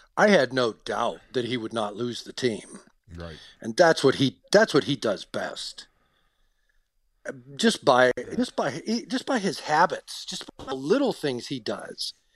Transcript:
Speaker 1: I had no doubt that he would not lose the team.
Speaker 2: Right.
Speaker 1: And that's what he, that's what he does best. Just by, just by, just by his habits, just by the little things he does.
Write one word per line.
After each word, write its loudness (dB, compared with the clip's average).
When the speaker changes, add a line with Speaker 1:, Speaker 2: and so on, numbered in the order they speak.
Speaker 1:
I 6
had 4
no 0
doubt -4
that -2
he -4
would -8
not -4
lose -8
the -18
team. -6
Speaker 2:
Right. -14
Speaker 1:
And -8
that's 6
what 6
he, 0
that's 6
what 4
he -2
does -2
best. -10
Just 2
by, 6
just -2
by, -2
just -4
by 0
his -2
habits, 0
just -12
by -16
the -6
little 2
things -4
he -6
does. -8